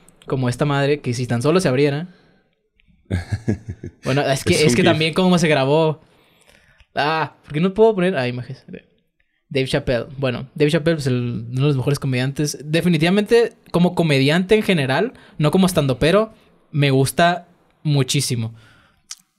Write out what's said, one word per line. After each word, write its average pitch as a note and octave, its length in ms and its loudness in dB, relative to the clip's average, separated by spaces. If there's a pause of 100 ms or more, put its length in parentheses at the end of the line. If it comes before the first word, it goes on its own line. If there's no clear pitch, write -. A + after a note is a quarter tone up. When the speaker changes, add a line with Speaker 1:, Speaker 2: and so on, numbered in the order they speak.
(260)
Speaker 1:
como B2+ 220 -2
esta B2 180 -2
madre, C#3+ 360 0
que B2+ 120 -4
si B2 140 -6
tan A#2+ 140 -2
solo D#3 180 2
se F#3 80 -2
abriera. C#3+ 400 0 (1000)
Speaker 2:
<laughs> F#2+ 60 -4 (880)
Speaker 1:
Bueno, C3+ 180 -2
es C3+ 220 -2
que, F3+ 100 0
Speaker 2:
Es D#3 80 0
Speaker 1:
es D3+ 80 4
Speaker 2:
un A#2+ 60 2
Speaker 1:
que F3+ 60 0
Speaker 2:
gif. F3+ 100 4
Speaker 1:
también D#3+ 220 0
cómo F3+ 240 2
se E3+ 100 0
grabó. D3+ 540 2 (920)
Ah, D3+ 480 -2
¿por D3 100 -14
qué D3+ 60 -2
no F#3+ 140 0
puedo A3 220 4
poner? F#3 220 -2
Ah, B2 100 -2
imágenes. B2 360 -10 (840)
Dave C3 180 -2
Chappelle. B2+ 380 -2 (120)
Bueno, B2+ 380 -6
Dave D3 160 2
Chappelle, E3 240 0
pues, C#3 120 -4
el, A#2+ 420 -4
uno B2+ 120 -4
de D3 60 2
los C#3+ 100 0
mejores C#3+ 220 -2
comediantes. C#3 640 -4
Definitivamente, F3+ 880 2 (180)
como F3 240 2
comediante D#3+ 600 2
en G#3+ 80 2
general, D#3+ 500 0 (240)
no D3+ 140 2
como F#3+ 160 4
estandopero, D#3+ 640 2 (380)
me C#3+ 200 2
gusta E3+ 560 2 (360)
muchísimo. C3 720 -2 (840)